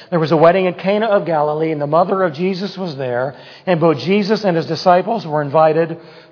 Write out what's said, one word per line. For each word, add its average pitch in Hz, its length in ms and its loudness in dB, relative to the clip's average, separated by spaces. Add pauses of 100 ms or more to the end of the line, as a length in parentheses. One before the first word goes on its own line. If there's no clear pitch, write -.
(120)
there 175 80 0
was 156 120 -2
a 165 60 4
wedding 175 280 4
in 180 100 -2
Cana 208 320 -2
of 202 180 0
Galilee, 156 460 -2
and 151 100 -4
the 143 60 -2
mother 180 340 2
of 175 120 0
Jesus 180 440 -4
was 175 200 -8
there, 127 380 -4 (300)
and 175 140 0
both 156 180 2
Jesus 196 460 0
and 185 120 0
his 160 120 -2
disciples 180 580 0
were 151 160 -4
invited 156 560 2 (340)